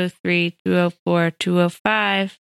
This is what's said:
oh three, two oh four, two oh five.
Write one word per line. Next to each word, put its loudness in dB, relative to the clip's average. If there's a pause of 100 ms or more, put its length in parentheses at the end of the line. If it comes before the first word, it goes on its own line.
oh -4 (120)
three, -2
two 2
oh 2 (140)
four, 2
two -2
oh 2
five. -2